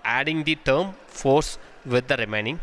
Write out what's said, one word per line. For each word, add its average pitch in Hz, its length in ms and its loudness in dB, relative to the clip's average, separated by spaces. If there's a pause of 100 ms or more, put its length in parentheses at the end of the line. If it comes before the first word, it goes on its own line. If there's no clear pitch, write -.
adding 143 400 0
the 151 120 0
term 170 380 0 (120)
force - 540 0 (260)
with 127 220 0
the 139 100 0
remaining 110 460 -2